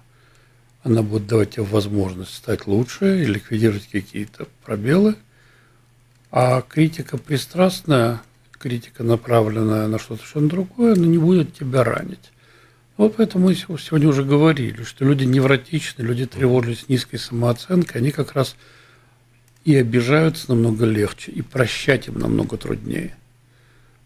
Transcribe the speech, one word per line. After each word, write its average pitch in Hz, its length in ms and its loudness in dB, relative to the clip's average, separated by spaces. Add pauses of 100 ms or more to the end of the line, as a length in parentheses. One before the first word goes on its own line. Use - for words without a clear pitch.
(840)
она 113 180 2
будет 104 260 -4
давать 107 240 0
тебе - 120 -6
возможность 98 680 -4
стать - 320 -6
лучше 156 580 0
и - 20 0
ликвидировать 104 640 0
какие-то - 560 -10 (160)
пробелы. 156 520 2 (1160)
А 127 300 2
критика 160 560 -2
пристрастная, 135 1040 0 (320)
критика, 120 500 -10
направленная 110 840 2
на 110 120 -2
что-то 110 220 -12
совершенно 151 280 -2
другое, 190 440 0
она 180 120 4
не 165 120 4
будет 165 360 4
тебя 131 300 0
ранить. - 480 -4 (640)
Вот 214 220 2
поэтому 185 300 2
мы 185 80 4
сего-, - 220 -10
сегодня 156 300 0
уже 139 160 2
говорили, 139 600 2
что - 220 -6
люди 135 200 2
невротичны, 131 760 0
люди 120 240 -4
тревожатся 120 640 0
низкой 127 300 -2
самооценкой, 120 840 -2
они 139 100 0
как - 220 -6
раз 139 220 -2 (1080)
и 151 100 4
обижаются 127 760 2
намного 113 360 2
легче, 107 460 -4
и - 100 -8
прощать - 680 -2
им 110 100 -8
намного - 400 -2
труднее, - 580 -8 (920)